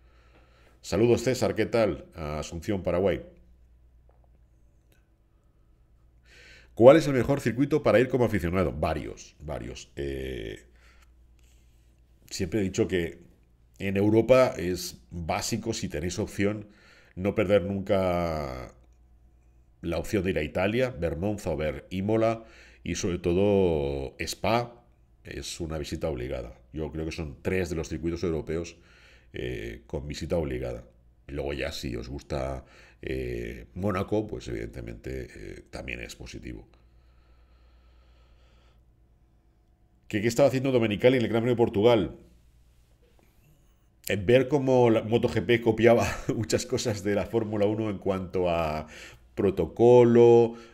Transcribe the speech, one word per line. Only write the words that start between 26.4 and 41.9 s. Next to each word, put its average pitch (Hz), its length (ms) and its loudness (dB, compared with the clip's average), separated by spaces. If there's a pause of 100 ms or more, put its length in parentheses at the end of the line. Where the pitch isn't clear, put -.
Yo 76 180 -8
creo 80 140 -8
que 80 60 -6
son 76 300 -10
tres 92 300 -4
de 85 40 -6
los 78 140 -6
circuitos 80 340 -6
europeos, 80 540 -6 (600)
eh, 57 480 -10
con 73 220 -10
visita 76 300 -6
obligada. 64 480 -6 (420)
Y - 60 -14
luego 71 180 -4
ya 67 220 -6
si 64 240 -8
os 58 100 -12
gusta, 67 560 -8 (380)
eh, 60 720 -8
Mónaco, 101 540 -4
pues 62 200 -12
evidentemente, 58 880 -10
eh, 50 340 -18
también 60 300 -10
es 57 160 -14
positivo. 60 540 -16 (3500)
¿Qué, 104 140 -4
qué 104 80 0
estaba 139 180 4
haciendo 131 240 -2
Domenicali 113 460 4
en 117 60 0
el 107 40 0
Gran 110 160 0
Premio 123 120 0
de - 20 0
Portugal? 113 580 4 (1900)